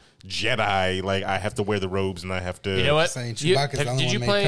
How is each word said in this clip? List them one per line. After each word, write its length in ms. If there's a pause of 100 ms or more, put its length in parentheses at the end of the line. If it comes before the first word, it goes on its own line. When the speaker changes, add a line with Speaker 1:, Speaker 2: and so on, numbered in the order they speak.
(260)
Speaker 1:
Jedi. 800
Like, 200
I 140
have 180
to 80
wear 160
the 80
robes 360
and 100
I 80
have 220
to. 140
Speaker 2:
You 60
know 120
what? 160
Speaker 3:
Saying 280
Speaker 2:
You, 160
Speaker 3:
Chewbacca's 220
Speaker 2:
have, 80
Speaker 3:
the 60
only 120
Speaker 2:
did 100
you 60
Speaker 3:
one 80
made 60
Speaker 2:
play? 140